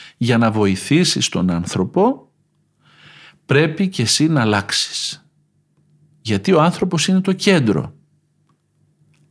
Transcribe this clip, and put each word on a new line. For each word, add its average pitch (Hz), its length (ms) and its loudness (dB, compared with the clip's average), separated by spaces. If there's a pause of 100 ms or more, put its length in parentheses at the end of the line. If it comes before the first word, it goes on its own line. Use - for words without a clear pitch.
(160)
για 120 220 0
να 117 120 2
βοηθήσεις 107 800 0
τον - 220 -2
άνθρωπο 92 800 -2 (1160)
πρέπει 156 420 2
και 185 140 -4
εσύ 143 260 0
να 156 120 2
αλλάξεις. - 880 -4 (920)
Γιατί 190 320 -2
ο 156 100 4
άνθρωπος 175 460 0
είναι 190 120 2
το 190 120 0
κέντρο". 156 640 0 (1400)